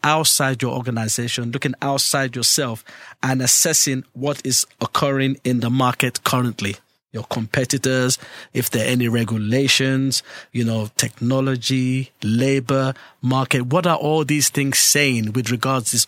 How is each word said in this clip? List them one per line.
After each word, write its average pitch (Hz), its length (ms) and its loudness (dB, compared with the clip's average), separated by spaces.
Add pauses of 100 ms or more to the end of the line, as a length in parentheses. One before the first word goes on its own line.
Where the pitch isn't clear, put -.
outside 147 580 2
your 127 140 -2
organization, 120 760 -4
looking 127 320 -4
outside 135 540 0
yourself, 120 480 0 (380)
and 131 200 0
assessing 135 720 2
what 139 340 -4
is 131 180 0 (160)
occurring 135 640 0
in 123 160 2
the 117 100 0
market 127 540 0
currently. 117 520 -2 (360)
Your 110 120 -8
competitors, 127 920 -2 (340)
if - 180 -4
there 110 160 -2
are - 20 -2
any 123 200 2
regulations, 127 1120 0 (300)
you 120 100 0
know, 113 340 -2
technology, 127 1160 -2 (100)
labor, 131 720 2 (260)
market. 131 460 0
What 165 180 2
are 165 120 4
all 156 280 0
these 147 240 2
things 139 300 0
saying 123 540 2
with 117 180 0
regards 123 360 0
to - 100 -2
this 113 120 2